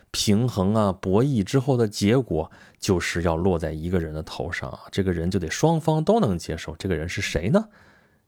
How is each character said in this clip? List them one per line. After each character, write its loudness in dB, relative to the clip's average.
平 2
衡 0
啊、 2
博 2
弈 2
之 0
后 2
的 2
结 2
果， -2
就 2
是 -2
要 2
落 2
在 -4
一 -6
个 2
人 -4
的 -6
头 -8
上 -8
啊， -12
这 -2
个 2
人 -2
就 0
得 -4
双 2
方 0
都 2
能 0
接 -6
受。 -10
这 -6
个 0
人 -4
是 -6
谁 -2
呢？ 2